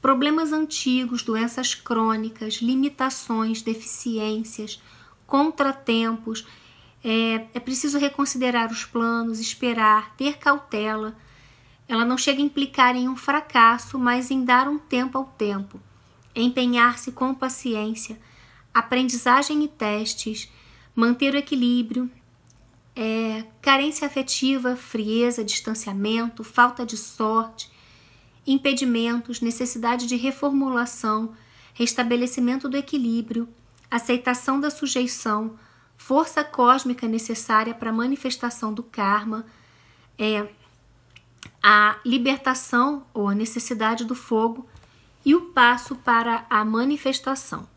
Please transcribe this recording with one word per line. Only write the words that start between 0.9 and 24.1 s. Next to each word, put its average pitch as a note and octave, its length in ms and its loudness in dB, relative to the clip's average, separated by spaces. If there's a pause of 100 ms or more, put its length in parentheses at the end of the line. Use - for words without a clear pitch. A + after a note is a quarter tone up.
doenças A#3 500 -2
crônicas, A3 800 -2
limitações, B3 1040 -2
deficiências, A3 1200 -4 (440)
contratempos. A#3 1200 0 (560)
É, A3+ 520 0
é B3 60 -6
preciso C4+ 380 0
reconsiderar B3+ 760 0
os A3+ 120 -8
planos, A#3 560 -2
esperar, A3 800 0
ter C#4+ 200 -2
cautela. A3 760 -2 (720)
Ela A3+ 160 2
não B3 140 2
chega C#4 240 0
a C#4+ 40 4
implicar C4+ 500 2
em B3+ 120 -2
um C4 80 -4
fracasso, B3 840 2
mas B3 320 2
em C4 120 0
dar B3 240 4
um D4 120 -2
tempo B3+ 380 -2
ao C4+ 80 -2
tempo, G3+ 540 -6 (560)
empenhar-se B3 760 2
com C4 240 -2
paciência, A3 840 -4 (540)
aprendizagem B3+ 920 2
e D4 40 -2
testes, A3 840 -6 (460)
manter A#3+ 380 2
o C#4 40 0
equilíbrio, B3 720 0 (840)
é, A3 500 -4 (160)
carência C#4+ 460 2
afetiva, C4 680 0